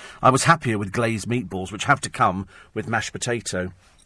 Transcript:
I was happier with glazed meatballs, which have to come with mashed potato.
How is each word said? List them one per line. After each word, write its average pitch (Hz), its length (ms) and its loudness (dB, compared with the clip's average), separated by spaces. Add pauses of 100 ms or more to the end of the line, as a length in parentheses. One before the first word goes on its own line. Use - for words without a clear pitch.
(220)
I 127 80 8
was 127 140 4
happier 139 340 4
with 98 140 -4
glazed 113 340 0
meatballs, 95 460 -4
which 107 140 -6
have - 160 4
to 170 80 -6
come 98 360 0 (260)
with 98 140 -6
mashed 113 260 -2
potato. 92 600 -4 (340)